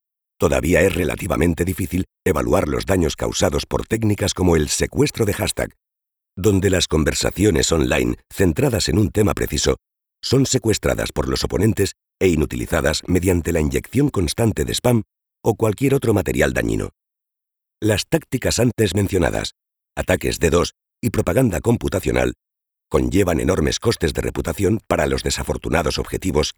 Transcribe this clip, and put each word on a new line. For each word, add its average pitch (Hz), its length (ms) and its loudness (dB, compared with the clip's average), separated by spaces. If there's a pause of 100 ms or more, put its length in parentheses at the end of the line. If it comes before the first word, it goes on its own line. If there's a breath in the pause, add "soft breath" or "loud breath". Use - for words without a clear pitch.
(380)
todavía 78 440 2
es 92 120 4
relativamente 80 720 0
difícil 90 420 -4 (180)
evaluar 78 440 0
los 62 180 -4
daños 90 300 0
causados 69 500 -2
por - 200 -4
técnicas 104 480 -2
como 90 220 2
el 73 120 0
secuestro - 560 -2
de 101 80 -2
hashtag, 82 420 -4 (640)
donde 98 340 2
las 90 180 2
conversaciones 78 840 2
online 65 440 0 (160)
centradas 113 560 0
en 80 100 2
un 104 120 2
tema 101 220 0
preciso 64 440 -2 (460)
son 131 220 2
secuestradas 69 680 -2
por - 160 -4
los 65 160 -4
oponentes 92 480 0 (280)
e 95 80 4
inutilizadas 73 760 0
mediante 87 460 0
la 82 80 2
inyección 78 500 0
constante 95 540 -2
de 58 100 -6
spam 120 300 2 (380)
o 117 120 2
cualquier 113 400 0
otro 117 200 0
material 71 380 0
dañino. 55 380 -2 (880)
Las 107 280 0
tácticas - 500 -2
antes 110 360 0
mencionadas, 82 580 0 (420)
ataques 67 460 -2
D 82 100 2
dos 82 240 0 (260)
y 123 100 -2
propaganda 95 500 0
computacional, 67 720 0 (540)
conllevan 78 520 2
enormes 73 380 0
costes 85 340 -2
de 65 100 -4
reputación 85 640 -2
para 82 200 0
los 65 160 -2
desafortunados 69 760 -2
objetivos 76 600 -2